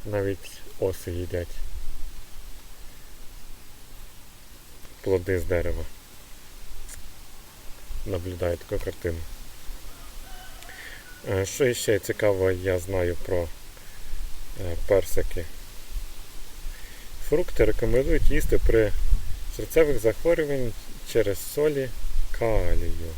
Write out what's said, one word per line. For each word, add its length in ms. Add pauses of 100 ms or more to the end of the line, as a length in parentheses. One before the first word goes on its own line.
Навіть 460 (300)
оси 300
їдять 460 (3500)
плоди 400
з 40
дерева. 400 (2250)
Наблюдаю 500
таку 280
картину. 340 (2000)
Е, 180
що 280
ще 240
цікавого 520
я 280
знаю 380 (100)
про, 220 (1120)
е, 160 (100)
персики? 580 (1800)
Фрукти 360
рекомендують 680
їсти 280
при 340 (640)
серцевих 420
захворюваннях 720 (400)
через 260 (160)
солі 340 (500)
калію 800